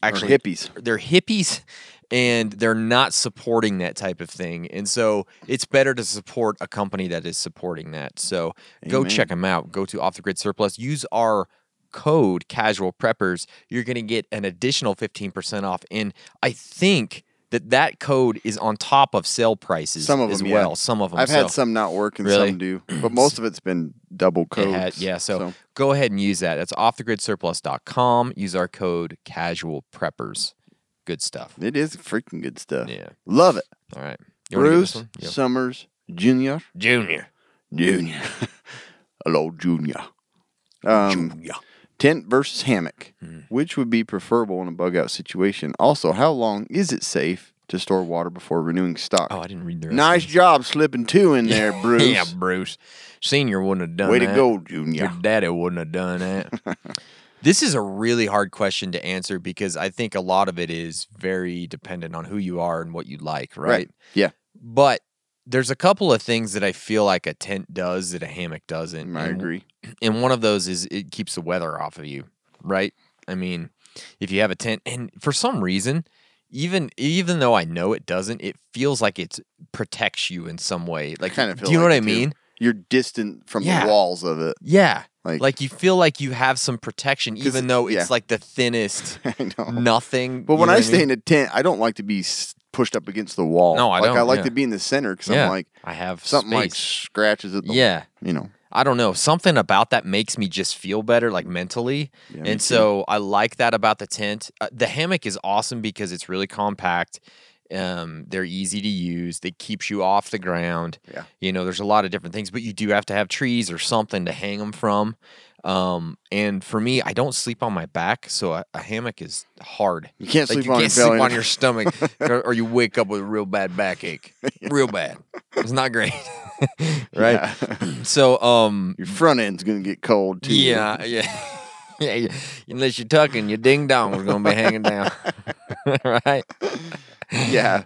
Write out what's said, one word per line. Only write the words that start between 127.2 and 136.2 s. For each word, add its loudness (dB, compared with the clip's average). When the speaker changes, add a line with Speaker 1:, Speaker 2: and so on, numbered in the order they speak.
Speaker 1:
Yeah. 0
Speaker 2:
<clears throat> -6
So, 6
um, 4
Speaker 1:
Your -10
front 4
end's -2
gonna -2
get -6
cold, 2
too. 0
Speaker 2:
Yeah, 2
yeah. -2
<laughs> -16
Yeah, -2
yeah. 0
Unless -2
you're -10
tucking, 4
your -2
ding 4
dong 2
is -4
gonna 0
be 4
hanging 2
down. 0
<laughs> -4
Right? 2